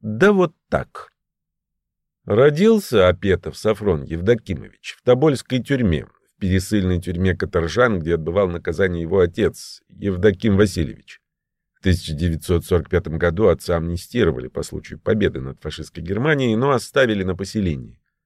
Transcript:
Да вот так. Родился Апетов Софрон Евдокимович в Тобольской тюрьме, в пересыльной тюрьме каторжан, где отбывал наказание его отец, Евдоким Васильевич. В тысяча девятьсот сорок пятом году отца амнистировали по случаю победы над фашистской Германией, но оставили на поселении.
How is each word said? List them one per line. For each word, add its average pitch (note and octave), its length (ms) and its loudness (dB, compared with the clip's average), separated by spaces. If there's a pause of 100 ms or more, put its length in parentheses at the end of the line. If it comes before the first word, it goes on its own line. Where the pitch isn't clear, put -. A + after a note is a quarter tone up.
Да A#2 320 2
вот F#3 180 2 (160)
так. - 420 -6 (1160)
Родился D3 800 4
Апетов F2+ 480 0
Софрон G2+ 460 0
Евдокимович E2+ 960 -4
в - 40 -20
Тобольской C3 600 2
тюрьме, A2 420 0
в - 340 -20
пересыльной F#2 640 0
тюрьме F2+ 340 -2
каторжан, F#2 680 0
где E2 160 0
отбывал F2 340 0
наказание E2+ 500 -2
его E2+ 200 0
отец, - 680 -2
Евдоким G2 720 0
Васильевич. - 640 -2 (500)
В - 100 -20
тысяча E2+ 300 0
девятьсот E2+ 540 -2
сорок E2+ 240 0
пятом E2 260 -2
году E2+ 300 0
отца E2+ 320 0
амнистировали E2 680 -2
по - 140 -8
случаю - 360 -12
победы G#2 420 -2
над C2 220 -12
фашистской D#2 400 -12
Германией, A#2+ 520 0
но C3 180 0
оставили A2+ 500 0
на F2+ 120 -2
поселении. E2+ 640 -6 (280)